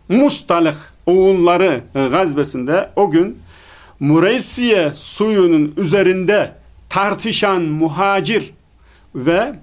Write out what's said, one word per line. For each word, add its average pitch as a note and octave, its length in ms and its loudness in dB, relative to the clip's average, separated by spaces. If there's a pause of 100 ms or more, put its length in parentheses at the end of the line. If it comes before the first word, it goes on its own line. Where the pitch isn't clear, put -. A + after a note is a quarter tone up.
Mustalih E3+ 680 2 (300)
oğulları, F3 800 2 (120)
e, C3+ 120 0
gazbesinde D3 880 -2
o G3 140 0
gün F3+ 300 0 (600)
Mureysiye F#3 920 0
suyunun E3+ 840 0
üzerinde F#3 760 0 (340)
tartışan G3 720 -2
muhacir E3+ 920 -2 (600)
ve F3+ 480 -2